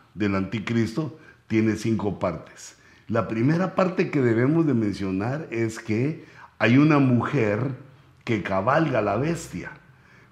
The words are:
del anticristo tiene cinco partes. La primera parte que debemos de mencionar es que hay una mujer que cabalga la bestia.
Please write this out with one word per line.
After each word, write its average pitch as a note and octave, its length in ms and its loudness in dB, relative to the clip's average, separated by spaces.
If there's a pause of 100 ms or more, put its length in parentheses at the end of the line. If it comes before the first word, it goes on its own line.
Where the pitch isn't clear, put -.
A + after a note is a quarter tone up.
(140)
del G2+ 220 0
anticristo A2+ 800 -2 (300)
tiene A2 260 2
cinco G2+ 460 -2
partes. - 560 -8 (320)
La A2 180 -2
primera D3+ 480 0
parte F3+ 360 0
que D3 100 0
debemos B2+ 440 4
de C#3 100 2
mencionar G#2 760 -2
es A2+ 300 -4
que B2+ 440 -2 (360)
hay A2+ 180 6
una D3+ 220 6
mujer B2 720 2 (520)
que A2 200 -2
cabalga B2+ 580 0
la G2+ 140 0
bestia. D3+ 560 -6 (600)